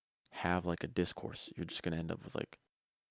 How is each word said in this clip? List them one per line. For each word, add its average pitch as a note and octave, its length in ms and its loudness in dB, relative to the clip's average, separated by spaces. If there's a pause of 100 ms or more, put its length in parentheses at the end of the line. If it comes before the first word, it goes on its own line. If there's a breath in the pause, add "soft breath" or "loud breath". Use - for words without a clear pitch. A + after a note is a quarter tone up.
(300)
have, F2 360 2
like, E2+ 180 2
a - 40 0
discourse. - 680 0
You're F2 100 -2
just - 160 -4
gonna E2 160 2
end E2 140 0
up E2+ 120 -4
with, - 120 -8
like, - 240 -2 (520)